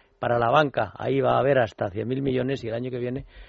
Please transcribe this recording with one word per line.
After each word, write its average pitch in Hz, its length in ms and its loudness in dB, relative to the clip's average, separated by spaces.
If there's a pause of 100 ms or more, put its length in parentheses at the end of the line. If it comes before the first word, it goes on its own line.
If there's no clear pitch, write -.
(200)
para 120 200 0
la 117 100 2
banca, 127 460 2
ahí 131 240 -2
va 123 160 4
a 120 40 4
haber 131 200 4
hasta 110 300 -2
cien 107 180 -6
mil 131 140 -2
millones 127 420 -2
y 113 60 -8
el 110 40 -6
año 123 160 -6
que 123 100 -6
viene, 123 260 -6 (240)